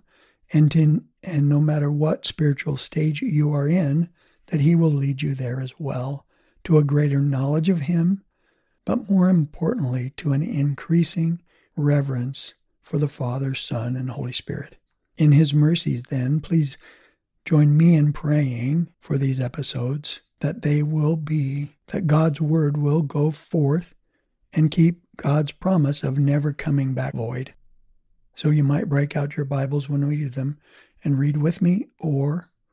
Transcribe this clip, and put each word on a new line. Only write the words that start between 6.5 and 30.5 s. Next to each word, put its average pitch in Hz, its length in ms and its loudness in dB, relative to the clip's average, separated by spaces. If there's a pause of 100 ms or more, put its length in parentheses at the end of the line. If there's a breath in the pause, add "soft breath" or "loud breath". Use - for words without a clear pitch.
to 160 140 4
a 151 60 6
greater 143 360 2
knowledge 143 500 0
of 170 120 0
him, 175 420 0 (640)
but 214 240 -4
more 185 200 4
importantly, 147 880 -2
to 147 160 -2
an 139 80 0
increasing 165 1000 -2 (340)
reverence 139 800 -2 (280)
for - 160 -8
the 147 100 0
Father, 135 460 -6
Son, 123 420 -6
and 127 160 -6
Holy 123 220 -10
Spirit. - 440 -10 (400)
In 151 160 6
his 143 200 4
mercies, 147 560 2
then, 135 300 -2
please 151 380 -2 (680 soft breath)
join 147 320 4
me 170 180 6
in 147 160 4
praying 147 800 -2 (100)
for 147 180 -4
these 135 220 -2
episodes, 131 840 -6 (180)
that 156 240 -4
they 147 180 2
will 151 340 0
be, 143 600 -4 (120)
that 180 200 -4
God's 156 340 2
word 151 340 2
will 147 280 2
go 147 260 0
forth 151 640 -2 (580)
and 156 200 2
keep 170 320 4 (120)
God's 147 360 0
promise 147 520 0
of 135 140 -2
never 143 340 2
coming 139 420 -2
back 131 200 -6
void. 127 400 -6 (800)
So - 160 -2
you 151 140 4
might 143 260 0
break 143 260 0
out 143 220 -4
your 147 80 -2
Bibles 139 420 -4
when 143 200 -2
we 147 80 -2
do 147 140 -6
them 135 280 -6 (460 soft breath)